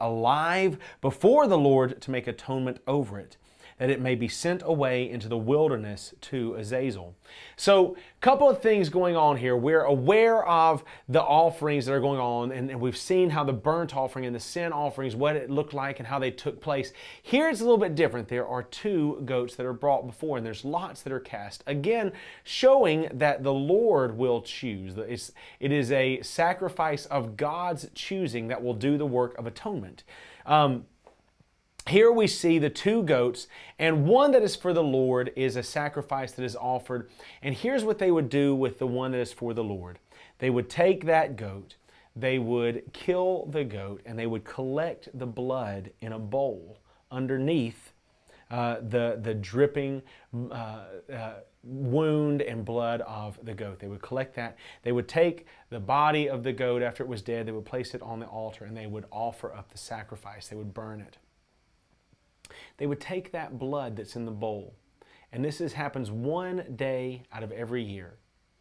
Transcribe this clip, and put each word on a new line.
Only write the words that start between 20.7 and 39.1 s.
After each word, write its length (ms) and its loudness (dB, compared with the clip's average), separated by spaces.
that 100 -8
are 80 -4
cast. 460 -12
Again, 460 0
showing 680 4
that 300 0
the 100 2
Lord 640 4
will 240 2
choose. 560 -8
It's, 360 -8
it 100 0
is 220 2
a 300 2
sacrifice 840 -2
of 300 -4
God's 580 -4
choosing 540 -4
that 140 -6
will 120 -2
do 220 0
the 80 -2
work 320 0
of 100 -10
atonement. 560 -10
Um, 400 4
here 220 8
we 160 6
see 320 2
the 100 2
two 360 0
goats, 420 2
and 280 2
one 260 6
that 100 8
is 140 0
for 160 0
the 100 4
Lord 540 2
is 180 0
a 80 -4
sacrifice 680 -6
that 100 -8
is 140 -6
offered. 520 -4
And 120 -4
here's 300 0
what 160 0
they 100 4
would 180 4
do 280 2
with 240 -2
the 80 -2
one 240 -2